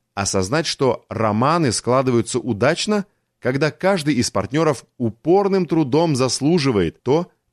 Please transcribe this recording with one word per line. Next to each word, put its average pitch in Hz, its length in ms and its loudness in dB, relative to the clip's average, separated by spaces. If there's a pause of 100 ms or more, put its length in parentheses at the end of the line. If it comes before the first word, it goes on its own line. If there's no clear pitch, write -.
(140)
осознать, 101 520 -2
что - 420 -2
романы 113 640 0
складываются 123 640 0
удачно, 147 680 -2 (340)
когда 139 300 -2
каждый 160 460 0
из 120 140 0
партнеров 135 540 -2 (140)
упорным 185 640 0
трудом 160 520 0
заслуживает 131 840 0
то, 160 300 0 (200)